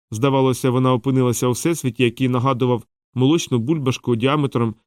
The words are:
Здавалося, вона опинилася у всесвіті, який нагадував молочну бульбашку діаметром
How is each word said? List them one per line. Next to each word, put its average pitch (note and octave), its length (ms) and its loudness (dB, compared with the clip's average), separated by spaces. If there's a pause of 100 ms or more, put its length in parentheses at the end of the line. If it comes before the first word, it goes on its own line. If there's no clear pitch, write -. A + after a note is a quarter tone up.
(120)
Здавалося, C3 580 0
вона B2+ 240 2
опинилася B2+ 540 0
у B2 40 2
всесвіті, C3+ 520 -2
який B2 260 0
нагадував B2 540 0 (300)
молочну C3+ 460 0
бульбашку B2+ 560 -2
діаметром B2+ 600 0 (120)